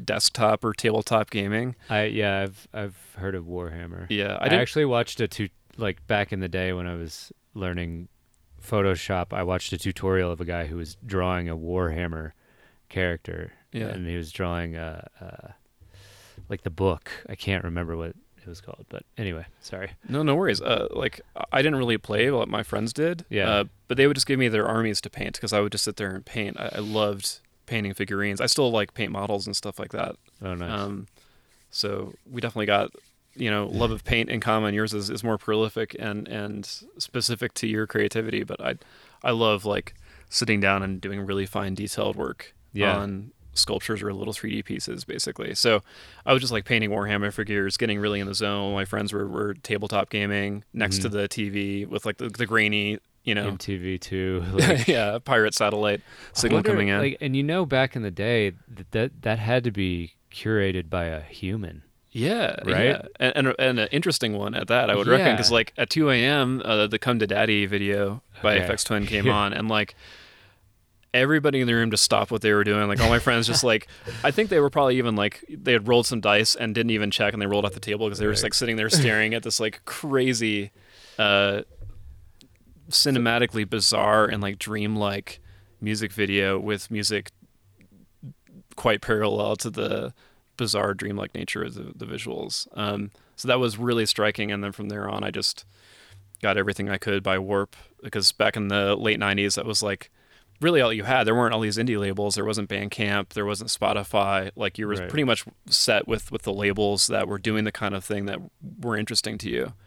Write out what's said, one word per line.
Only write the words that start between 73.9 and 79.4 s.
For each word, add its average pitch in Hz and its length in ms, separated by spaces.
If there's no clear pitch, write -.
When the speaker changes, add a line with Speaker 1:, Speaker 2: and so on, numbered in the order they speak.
Speaker 2:
<laughs> 117 180
Speaker 1:
I 143 60
think 208 200
they 175 80
were 143 120
probably 135 260
even, 120 200
like, 104 320
they 135 240
had 107 140
rolled 120 200
some 120 140
dice 104 340
and 113 200
didn't 117 160
even 104 200
check, 104 240
and 104 80
they 101 40
rolled 101 200
off 98 80
the 95 60
table 104 280
'cause 101 100
they 104 80
were 107 60
just, 101 100
Speaker 2:
Right. 120 40
Speaker 1:
like, 110 80
sitting 117 220
there 110 140
staring 110 440
at 117 80